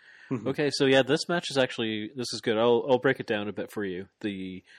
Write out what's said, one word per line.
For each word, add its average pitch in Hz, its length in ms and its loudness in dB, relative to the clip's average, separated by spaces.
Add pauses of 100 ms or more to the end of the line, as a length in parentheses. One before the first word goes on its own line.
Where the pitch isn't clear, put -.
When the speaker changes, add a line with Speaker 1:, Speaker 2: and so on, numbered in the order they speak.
(300)
Speaker 1:
Mm-hmm. 120 180 -4
Speaker 2:
Okay, 143 240 -2
so 143 140 2
yeah, 135 160 8
this 143 260 0
match 175 220 -2
is 139 80 -2
actually, 110 580 -2
this 123 160 -6
is 113 80 -10
good. 113 160 0
I'll, 117 320 4
I'll 123 100 6
break 131 220 2
it - 60 -12
down 104 220 -2
a 101 40 -6
bit 98 180 -8
for 104 140 -6
you, 92 240 -8 (140)
the, 95 420 -8 (140)